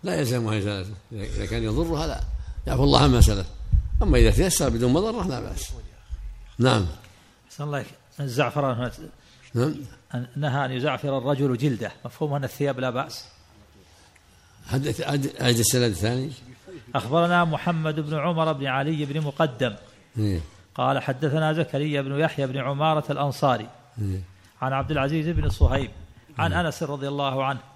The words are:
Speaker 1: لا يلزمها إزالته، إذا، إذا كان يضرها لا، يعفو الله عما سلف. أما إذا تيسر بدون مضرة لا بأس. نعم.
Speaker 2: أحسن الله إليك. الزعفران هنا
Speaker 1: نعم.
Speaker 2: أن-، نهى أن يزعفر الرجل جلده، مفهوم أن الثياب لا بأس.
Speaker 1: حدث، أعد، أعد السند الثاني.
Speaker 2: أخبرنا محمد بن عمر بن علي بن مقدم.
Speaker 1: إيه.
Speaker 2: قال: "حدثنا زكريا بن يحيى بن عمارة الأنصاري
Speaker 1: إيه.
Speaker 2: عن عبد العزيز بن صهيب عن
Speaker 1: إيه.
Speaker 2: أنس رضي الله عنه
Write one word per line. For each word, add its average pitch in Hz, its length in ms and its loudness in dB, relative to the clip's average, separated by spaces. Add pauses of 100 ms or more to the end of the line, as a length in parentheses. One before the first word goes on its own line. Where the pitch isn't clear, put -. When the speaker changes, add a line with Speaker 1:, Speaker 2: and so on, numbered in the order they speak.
Speaker 1:
لا 180 120 -2
يلزمها 117 440 0
إزالته، 101 360 -4 (180)
إذا، 104 100 -10
إذا 104 240 -4
كان 113 160 -2
يضرها 156 440 -2
لا، 143 140 -4 (460)
يعفو 135 180 2
الله 139 200 8
عما 127 160 8
سلف. 98 260 6 (560)
أما 170 160 6
إذا 113 120 10
تيسر 156 380 2
بدون 120 240 2
مضرة 202 360 0
لا 127 120 -4
بأس. - 320 -8 (880)
نعم. 117 280 4 (640)
Speaker 2:
أحسن - 160 -10
الله 143 160 -4
إليك. - 120 -14 (280)
الزعفران 135 560 0
هنا 120 140 -4 (640)
Speaker 1:
نعم. 131 200 0 (400)
Speaker 2:
أن-، 123 120 -6 (100)
نهى 139 280 -2
أن 131 80 -4
يزعفر 135 460 -2
الرجل 131 380 0
جلده، 117 360 -2 (120)
مفهوم 143 300 -6
أن 143 100 -4
الثياب 131 360 -4
لا 127 100 -2
بأس. - 340 -6 (1400)
Speaker 1:
حدث، 135 340 -2
أعد، 143 300 0 (100)
أعد 123 180 4
السند 123 240 4
الثاني. 120 480 0 (640)
Speaker 2:
أخبرنا 170 500 2
محمد 160 560 -2
بن 151 180 -4
عمر 160 340 0
بن 139 140 -4
علي 143 380 -2
بن 143 160 -4
مقدم. 135 540 -2 (440)
Speaker 1:
إيه. 101 220 0 (340)
Speaker 2:
قال: 131 240 0
"حدثنا 151 540 0
زكريا 147 500 -2
بن 139 180 -2
يحيى 151 260 0
بن 131 120 -4
عمارة 143 540 0
الأنصاري 135 560 0 (340)
Speaker 1:
إيه. 95 180 -2 (420)
Speaker 2:
عن 131 100 -2
عبد 135 180 -2
العزيز 151 380 0
بن 160 200 0
صهيب 131 420 2 (480)
عن 160 140 0
Speaker 1:
إيه. 165 80 2
Speaker 2:
أنس 165 220 -2
رضي 139 260 -4
الله 139 360 -2
عنه 135 140 -2 (180)